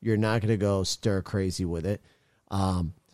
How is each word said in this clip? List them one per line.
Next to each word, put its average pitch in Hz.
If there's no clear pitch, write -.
You're 110
not 110
gonna 107
go 98
stir 98
crazy 95
with 82
it. 101
Um, 92